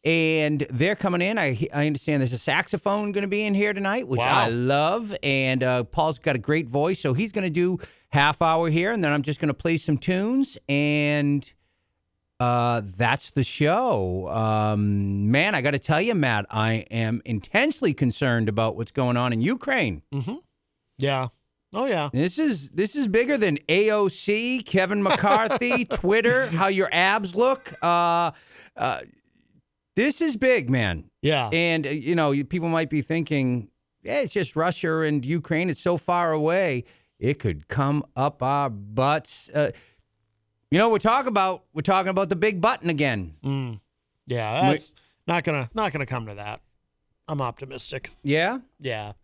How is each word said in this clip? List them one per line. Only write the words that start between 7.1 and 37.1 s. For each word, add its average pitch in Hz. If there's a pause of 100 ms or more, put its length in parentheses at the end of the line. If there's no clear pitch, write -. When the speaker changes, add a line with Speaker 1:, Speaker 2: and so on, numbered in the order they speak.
Speaker 1:
he's 202
gonna 190
do 175 (300)
half 147
hour 165
here, 170
and 208
then 147
I'm 147
just 147
gonna 147
play 165
some 147
tunes, 220 (120)
and, 147 (880)
uh, 120 (160)
that's 120
the 135
show. 131
Um, 104
man, 170
I 139
gotta 139
tell 160
you, 226
Matt, 117
I 110
am 113
intensely 196
concerned 120
about 110
what's 113
going 123
on 123
in 110
Ukraine. 170 (120)
Speaker 2:
Mm-hmm. 139 (640)
Yeah. 131 (460)
Oh, 226
yeah. 165
Speaker 1:
This 160
is, 202
this 208
is 277
bigger 247
than 185 (100)
A 202
O 208
C, 233
Kevin 190
McCarthy, 226
Speaker 2:
<laughs> -
Speaker 1:
Twitter, 233
how 170
your 196
abs 190
look. 262
Uh, 170 (460)
uh, 107 (960)
this 277
is 311
big, 226
man. 104 (160)
Speaker 2:
Yeah. 139
Speaker 1:
And, 165
uh, -
you 151
know, 151
you, 139
people 170
might 160
be 151
thinking, 131 (340)
"Yeah, 127
it's 240
just 180
Russia 160
and 151
Ukraine. 165
It's 143
so 175
far 175
away. 156 (360)